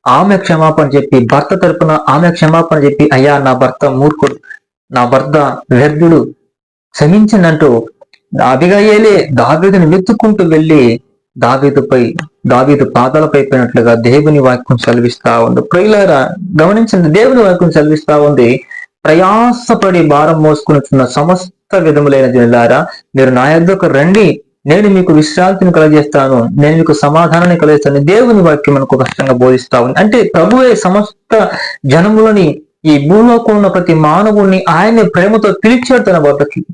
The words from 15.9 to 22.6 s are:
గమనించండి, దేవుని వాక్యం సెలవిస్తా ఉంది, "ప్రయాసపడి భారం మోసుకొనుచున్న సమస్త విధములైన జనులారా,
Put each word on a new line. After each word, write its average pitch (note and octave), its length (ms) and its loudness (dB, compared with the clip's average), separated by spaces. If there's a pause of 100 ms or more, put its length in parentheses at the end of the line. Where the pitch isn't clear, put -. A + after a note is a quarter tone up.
గమనించండి, F#3+ 560 0
దేవుని B3 240 2
వాక్యం F3 300 0
సెలవిస్తా D3+ 480 0
ఉంది, C3 440 0 (400)
"ప్రయాసపడి F#3 1000 0
భారం D#3 360 0
మోసుకొనుచున్న D3 640 0
సమస్త F3 720 -4
విధములైన C#3+ 560 0
జనులారా, A#2+ 540 0 (300)